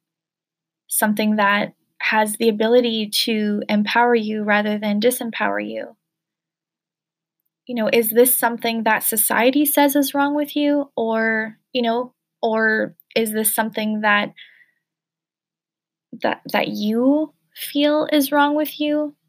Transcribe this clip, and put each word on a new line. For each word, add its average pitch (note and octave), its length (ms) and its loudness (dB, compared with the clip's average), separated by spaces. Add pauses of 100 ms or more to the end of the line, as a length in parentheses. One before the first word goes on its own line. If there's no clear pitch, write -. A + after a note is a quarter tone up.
(880)
Something G#3+ 480 0
that G3+ 360 2 (300)
has A3 340 0
the A3+ 140 2
ability A3 580 2
to G#3+ 580 -2
empower A#3 480 2
you G#3+ 280 -2
rather G#3 360 0
than G#3 220 -2
disempower A3+ 680 -2
you? A3 300 -12 (1700)
You B3 100 -8
know, A3 140 0
is A#3 200 2
this A#3+ 260 4
something A#3 460 -2
that G#3+ 220 2
society A#3 600 2
says C#4+ 320 2
is C#4 160 0
wrong C#4+ 220 0
with D4 200 -4
you? D4 420 0
Or, A3 640 -2 (140)
you B3+ 80 -2
know, A#3+ 320 -2 (300)
or A3 520 0 (220)
is A3+ 160 -2
this A3 220 -2
something G#3+ 480 -4
that, G#3 320 2 (1900)
that, - 220 -4 (100)
that - 160 0
you A#3 640 0 (220)
feel D4 580 -2
is C#4 180 2
wrong D4 240 2
with D4+ 240 -4
you? D4 360 -2 (140)